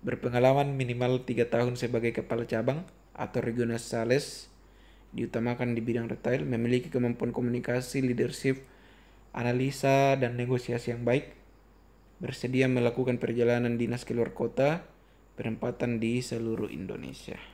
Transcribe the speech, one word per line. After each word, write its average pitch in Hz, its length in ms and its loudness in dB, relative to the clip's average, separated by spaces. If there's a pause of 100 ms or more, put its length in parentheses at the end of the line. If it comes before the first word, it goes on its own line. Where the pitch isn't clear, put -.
Berpengalaman 131 720 4
minimal 123 480 0
tiga 117 240 2
tahun 123 320 2
sebagai 117 320 0
kepala 117 320 -4
cabang 120 400 -2 (320)
atau - 240 -4
regional 117 400 -2
sales, 117 720 -2 (640)
diutamakan 120 640 -2
di - 0 -
bidang 117 320 -2
retail, 127 320 -2
memiliki 123 480 0
kemampuan 120 400 0
komunikasi, 123 720 -2
leadership, 127 640 0 (600)
analisa, 135 880 4
dan 123 240 0
negosiasi 123 480 -2
yang 120 160 -4
baik. 127 320 2 (800)
Bersedia 131 480 0
melakukan 123 560 2
perjalanan 120 560 2
dinas 120 240 -2
keluar 117 320 -2
kota, 147 480 0 (560)
penempatan 117 640 -2
di 117 240 0
seluruh 113 480 -4
Indonesia. - 640 -10 (160)